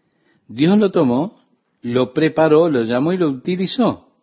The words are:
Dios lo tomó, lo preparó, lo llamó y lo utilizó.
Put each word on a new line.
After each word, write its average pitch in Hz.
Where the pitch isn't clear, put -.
Dios 147
lo 208
tomó, 147
lo 123
preparó, 156
lo 135
llamó 123
y 190
lo 175
utilizó. 175